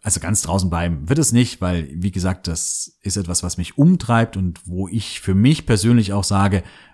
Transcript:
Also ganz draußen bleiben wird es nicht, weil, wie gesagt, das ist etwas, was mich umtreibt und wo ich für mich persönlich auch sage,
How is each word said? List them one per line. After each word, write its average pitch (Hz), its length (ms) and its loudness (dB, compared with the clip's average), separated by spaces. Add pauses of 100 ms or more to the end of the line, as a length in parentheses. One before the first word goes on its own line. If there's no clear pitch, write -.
Also - 180 -2
ganz 98 240 -2
draußen 90 280 0
bleiben 82 400 -2
wird 139 80 2
es 151 140 2
nicht, 120 280 2
weil, 87 320 -2
wie 90 200 -4
gesagt, 92 340 -4
das - 560 -6
ist 101 160 -4
etwas, 90 240 -4
was 90 160 -6
mich - 180 -8
umtreibt 131 600 2
und 90 280 -4
wo 90 220 -6
ich 104 320 -6
für 95 140 0
mich 123 320 4
persönlich 110 480 2
auch 101 100 0
sage, 98 380 2 (320)